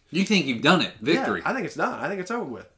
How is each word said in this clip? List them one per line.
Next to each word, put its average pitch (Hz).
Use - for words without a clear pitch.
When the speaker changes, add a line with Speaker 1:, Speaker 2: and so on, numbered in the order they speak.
Speaker 1:
You 180
think 185
you've 120
done 160
it. 95
Victory. 131
Speaker 2:
Yeah, -
I 220
think 240
it's -
done. 175
I 127
think 196
it's 180
over 233
with. 110